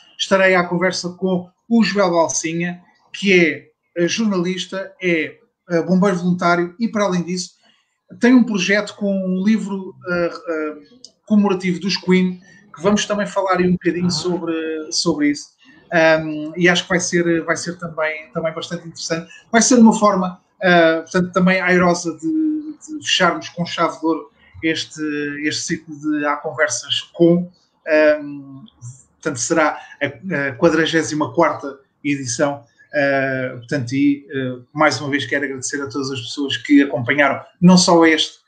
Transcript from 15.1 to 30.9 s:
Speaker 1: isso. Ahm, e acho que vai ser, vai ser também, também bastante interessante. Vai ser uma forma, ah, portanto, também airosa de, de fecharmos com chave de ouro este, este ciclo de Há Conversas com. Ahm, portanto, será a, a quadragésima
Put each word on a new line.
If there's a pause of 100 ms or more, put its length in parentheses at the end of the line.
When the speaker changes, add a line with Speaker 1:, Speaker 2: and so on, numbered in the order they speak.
Speaker 1:
isso. (480)
Ahm,
e
acho
que
vai
ser,
vai
ser
também,
também
bastante
interessante. (220)
Vai
ser
uma
forma, (220)
ah,
portanto,
também
airosa
de,
de
fecharmos
com
chave
de
ouro (340)
este, (460)
este
ciclo
de
Há
Conversas (120)
com. (380)
Ahm, (500)
portanto,
será (240)
a,
a
quadragésima